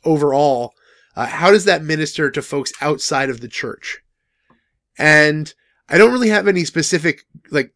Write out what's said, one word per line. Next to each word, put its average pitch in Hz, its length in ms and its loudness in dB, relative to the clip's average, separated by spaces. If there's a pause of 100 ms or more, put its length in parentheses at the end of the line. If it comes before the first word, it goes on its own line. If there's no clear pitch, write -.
overall, 143 680 0 (440)
uh, 120 100 -4
how 170 240 2
does 202 160 4
that 175 160 0
minister 156 480 -4
to 139 120 -6
folks 143 380 -6
outside 139 500 -2
of 117 100 -8
the 117 80 -14
church? - 520 -12 (1000)
And 151 540 2 (360)
I 165 100 2
don't 226 140 6
really 247 180 0
have 202 180 0
any 180 160 0
specific, 160 600 -2 (260)
like, 143 260 -4